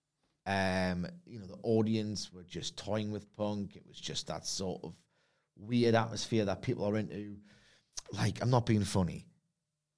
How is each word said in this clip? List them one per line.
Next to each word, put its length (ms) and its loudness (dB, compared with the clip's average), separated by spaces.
um, 640 2
you 140 -14
know, 60 -12
the 180 -14
audience 680 2
were 120 -18
just 340 -8
toying 340 -4
with 240 -10
Punk. 400 -4
It 100 -20
was 140 -20
just 280 -8
that 180 -8
sort 380 -4
of 100 -10
weird 380 4
atmosphere 500 2
that 160 0
people 240 0
are 120 2
into. 380 -6
Like, 280 0
I'm 80 2
not 160 6
being 200 4
funny. 400 0